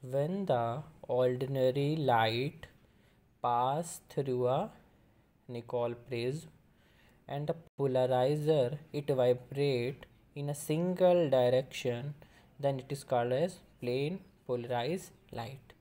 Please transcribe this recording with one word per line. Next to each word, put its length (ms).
when 400
the 180
ordinary 880
light 680
pass 480
through 380
a 220
Nicol 440
prism 420
and 200
the 80
polarizer 1000
it 260
vibrate 880
in 140
a 60
single 760
direction 800
then 200
it 120
is 120
called 340
as 180
plane 360
polarized 920
light. 440